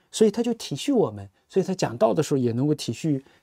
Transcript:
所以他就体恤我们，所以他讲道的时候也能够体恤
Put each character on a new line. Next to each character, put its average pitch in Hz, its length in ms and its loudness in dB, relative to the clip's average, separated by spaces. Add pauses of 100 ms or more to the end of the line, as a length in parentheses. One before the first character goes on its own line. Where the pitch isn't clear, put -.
(120)
所 220 160 4
以 - 20 4
他 226 140 -2
就 240 120 -2
体 - 200 -8
恤 285 180 -2
我 180 160 2
们， 101 200 -12 (180)
所 190 160 0
以 - 20 -4
他 190 80 -4
讲 123 240 -4
道 226 160 4
的 160 80 2
时 143 120 -2
候 143 40 2
也 123 140 2
能 123 160 0
够 151 80 2
体 - 160 -6
恤 139 320 -2 (200)